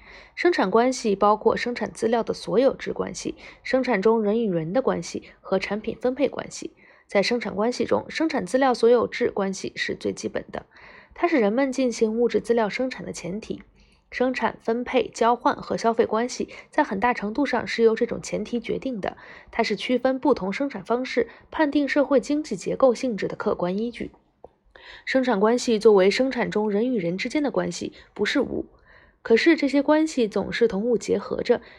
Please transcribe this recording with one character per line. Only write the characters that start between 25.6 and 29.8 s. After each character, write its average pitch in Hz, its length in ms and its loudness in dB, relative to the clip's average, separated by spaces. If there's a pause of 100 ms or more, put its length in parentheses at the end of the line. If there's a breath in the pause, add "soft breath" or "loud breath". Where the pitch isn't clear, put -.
作 214 140 8
为 190 160 8
生 262 220 0
产 220 180 -2
中 214 200 -2
人 226 240 0
与 233 40 0
人 175 200 -2
之 240 100 -6
间 294 160 -2
的 247 80 0
关 175 180 -2
系， - 220 -8 (220 loud breath)
不 208 100 -2
是 285 160 0
物， - 280 -4 (540 soft breath)
可 - 140 4
是 311 220 6
这 285 100 0
些 277 140 2